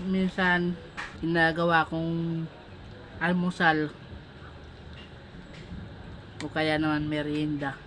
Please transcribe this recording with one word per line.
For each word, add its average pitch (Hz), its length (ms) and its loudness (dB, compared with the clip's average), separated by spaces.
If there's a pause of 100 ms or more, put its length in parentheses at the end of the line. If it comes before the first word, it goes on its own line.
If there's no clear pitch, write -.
minsan, 180 720 4 (480)
ginagawa 165 640 6
kong 165 560 0 (800)
almusal. 175 640 4 (2500)
O 147 80 -6
kaya 156 240 4
naman 151 320 2
merienda. 151 800 0